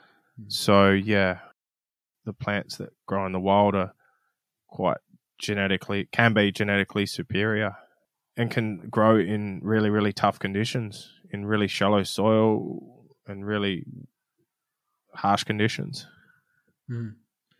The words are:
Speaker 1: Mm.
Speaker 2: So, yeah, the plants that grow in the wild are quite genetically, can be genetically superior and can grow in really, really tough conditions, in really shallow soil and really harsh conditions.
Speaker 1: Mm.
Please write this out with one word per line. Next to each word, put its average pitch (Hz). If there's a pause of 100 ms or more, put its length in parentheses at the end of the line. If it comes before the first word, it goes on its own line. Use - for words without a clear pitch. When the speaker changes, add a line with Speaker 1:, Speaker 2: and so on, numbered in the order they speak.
(420)
Speaker 1:
Mm. 104
Speaker 2:
So, 98
yeah, 98 (880)
the 107
plants -
that - (180)
grow 98
in 92
the 92
wild 98
are 92 (760)
quite - (420)
genetically, 98
can 117
be 101
genetically 101
superior 104 (600)
and 117
can 110 (140)
grow 110
in 101
really, 107
really 104
tough 101
conditions, 104 (180)
in 101
really 104
shallow 101
soil 110 (180)
and 98
really 101 (1300)
harsh 101
conditions. - (840)
Speaker 1:
Mm. 117 (440)